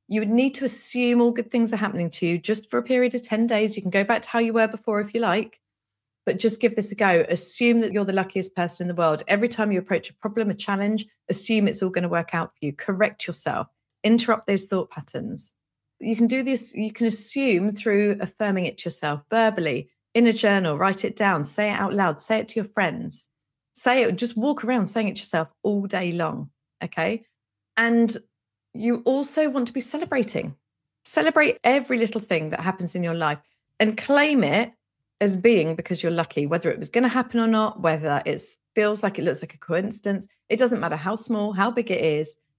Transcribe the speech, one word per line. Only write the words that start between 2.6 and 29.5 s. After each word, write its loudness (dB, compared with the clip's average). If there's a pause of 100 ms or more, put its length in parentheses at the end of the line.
for 0
a -2
period 2
of -4
ten 0
days. 0
You -8
can -4
go 2
back 0
to -14
how 0
you 2
were 4
before -4
if -6
you 0
like, -2 (640)
but 0
just 0
give 2
this -4
a -8
go. 4
Assume 0
that 0
you're 0
the -2
luckiest -2
person -4
in -4
the -4
world. 2
Every 2
time -2
you 2
approach -2
a -20
problem, -4
a 0
challenge, -2 (220)
assume 0
it's -2
all 0
gonna -2
work -2
out -2
for -16
you. -4
Correct -2
yourself. -4 (360)
Interrupt 2
those 0
thought -2
patterns. -10 (460)
You -2
can 4
do 2
this, -4
you -4
can 0
assume 0
through 0
affirming -2
it -6
to -8
yourself -4
verbally, 0 (220)
in 6
a 6
journal, 2
write 0
it -4
down, 2
say -2
it -4
out -2
loud, 0
say 0
it -6
to -6
your -2
friends. -4 (440)
Say 2
it, 2
just -4
walk 0
around 0
saying -2
it -6
to -10
yourself -4 (120)
all 0
day -4
long, -4 (340)
okay? -4 (500)
And 2 (580)
you -2
also 2